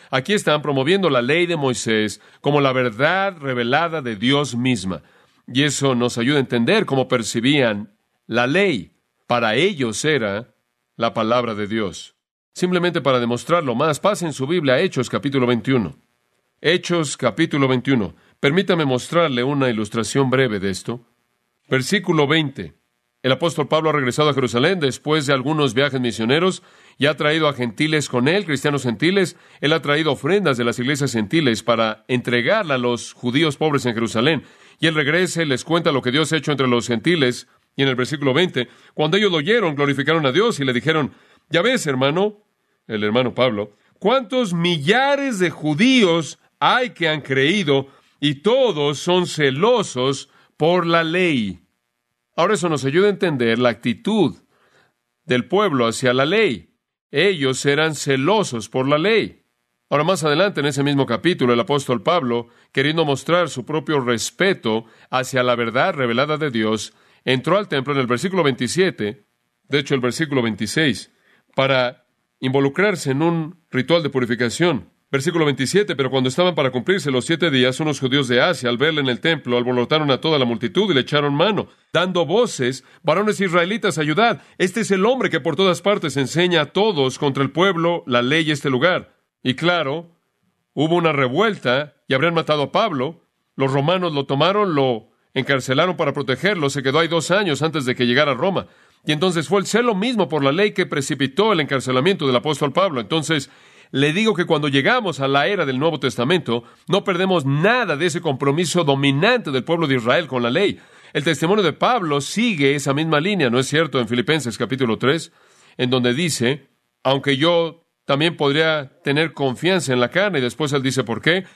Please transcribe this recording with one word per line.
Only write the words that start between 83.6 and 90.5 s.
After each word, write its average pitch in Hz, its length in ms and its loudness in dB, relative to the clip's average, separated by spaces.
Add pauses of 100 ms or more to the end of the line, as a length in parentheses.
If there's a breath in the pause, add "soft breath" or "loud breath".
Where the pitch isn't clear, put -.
ayudad, 160 420 0 (160 loud breath)
este 185 240 -2
es - 100 -2
el 190 140 2
hombre 233 240 2
que - 100 -2
por 156 160 -2
todas 185 280 0
partes 180 340 0
enseña 160 460 2
a 143 40 -2
todos 156 520 0
contra 143 240 0
el 135 80 0
pueblo 170 560 0
la 120 160 2
ley 151 260 0
y 156 40 0
este 143 180 -4
lugar.' 135 420 0 (300)
Y 127 100 -2
claro, 160 640 -2 (560)